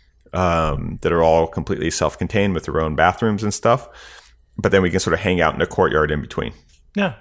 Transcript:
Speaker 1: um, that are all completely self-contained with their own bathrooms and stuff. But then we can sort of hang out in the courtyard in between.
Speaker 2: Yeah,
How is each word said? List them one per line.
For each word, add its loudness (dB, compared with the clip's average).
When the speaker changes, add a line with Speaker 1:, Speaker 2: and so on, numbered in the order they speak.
Speaker 1:
um, -2
that 0
are 2
all 4
completely -4
self-contained -2
with -6
their -4
own -2
bathrooms 2
and -2
stuff. 0
But 0
then 6
we 2
can 0
sort 0
of -2
hang 2
out 4
in -4
the 2
courtyard 2
in -2
between. -8
Speaker 2:
Yeah, -2